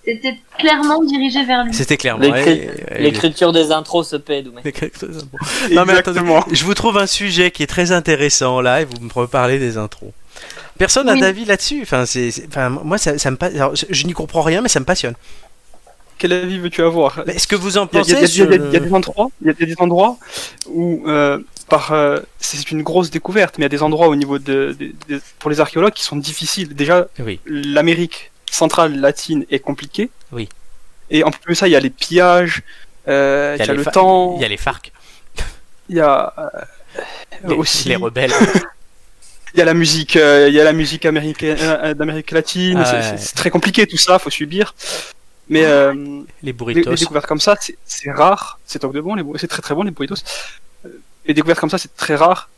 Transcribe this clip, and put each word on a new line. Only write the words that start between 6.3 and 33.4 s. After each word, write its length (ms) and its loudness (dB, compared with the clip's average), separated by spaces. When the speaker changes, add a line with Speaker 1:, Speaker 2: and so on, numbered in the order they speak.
Speaker 2:
je 140 0
vous 100 0
trouve 240 0
un 80 2
sujet 440 0
qui 140 -6
est 40 -4
très 240 -2
intéressant 680 2
là, 220 2
et 20 -2
vous 160 -10
me 120 -12
reparlez 460 0
des 200 -4
intros. 320 -10
Personne 240 2
n'a 60 4
Speaker 1:
Oui. 80 4
Speaker 2:
d'avis 240 2
là-dessus. 380 0
Enfin, 240 -2
c'est, 260 -4
c'est, 160 -12
enfin, 200 -4
moi, 300 -4
ça, 180 0
ça 140 -2
me 60 -4
pa-, 100 -4
alors, 300 -2
je, 120 -4
je 180 -2
n'y 80 -4
comprends 280 -2
rien, 200 2
mais 60 -2
ça 120 2
me 40 -6
passionne. 300 -2
Speaker 4:
Quel 140 0
avis 260 -2
veux-tu 240 -4
avoir ? 440 2
Speaker 2:
Mais 80 -4
est-ce 120 -2
que 100 0
vous 220 -2
en 140 0
Speaker 4:
Il 60 4
y 20 6
a, 20 0
il 80 0
y 40 6
a, 40 -
Speaker 2:
pensez 180 4
Speaker 4:
il 40 2
y 20 10
a, 40 8
il 40 2
y 40 8
a, 40 6
Speaker 2:
sur 100 0
Speaker 4:
il 40 0
y 40 2
a 40 4
Speaker 2:
le 60 -4
Speaker 4:
des 80 0
endroits, 340 0
il 60 -2
y 40 4
a 20 -2
des, 140 -2
des 120 -6
endroits 380 2
où, 400 -2
euh, 300 2
par, 240 2
euh, 260 2
c'est 320 -10
une 100 -4
grosse 280 0
découverte, 480 -2
mais 40 -2
il 20 2
y 20 0
a 40 0
des 140 -2
endroits 240 4
au 80 4
niveau 240 -2
de, 380 -2
de, 140 -12
de, 120 -6
pour 120 -4
les 100 0
archéologues 320 2
qui 120 -10
sont 120 -8
difficiles. 580 -6
Déjà, 320 2
Speaker 2:
Oui. 260 -8
Speaker 4:
l'Amérique 840 0
centrale 480 0
latine 520 0
est 100 0
compliquée. 500 -6
Speaker 2:
Oui. 160 -10
Speaker 4:
Et 120 2
en 80 2
plus 220 -6
de 60 0
ça, 100 4
il 40 6
y 40 6
a 40 6
les 100 -2
pillages, 720 2
euh, 500 0